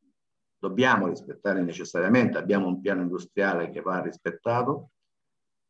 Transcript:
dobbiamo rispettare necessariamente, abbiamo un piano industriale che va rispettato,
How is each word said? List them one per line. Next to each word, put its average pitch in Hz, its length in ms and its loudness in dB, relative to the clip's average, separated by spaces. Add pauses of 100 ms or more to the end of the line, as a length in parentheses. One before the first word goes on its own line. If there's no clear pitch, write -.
(600)
dobbiamo 98 480 4
rispettare 92 560 -2
necessariamente, 90 760 2
abbiamo 95 300 0
un 92 120 -2
piano 95 220 -2
industriale 90 680 -2
che 85 100 -10
va 90 180 -4
rispettato, 117 920 -4 (800)